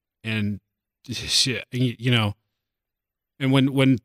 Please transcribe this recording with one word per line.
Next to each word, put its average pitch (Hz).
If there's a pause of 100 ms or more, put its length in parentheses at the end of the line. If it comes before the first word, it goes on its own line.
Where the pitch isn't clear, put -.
(220)
and 104 (480)
shit, -
y-, 123
you 123
know, 107 (1040)
and 135
when, 135
when 131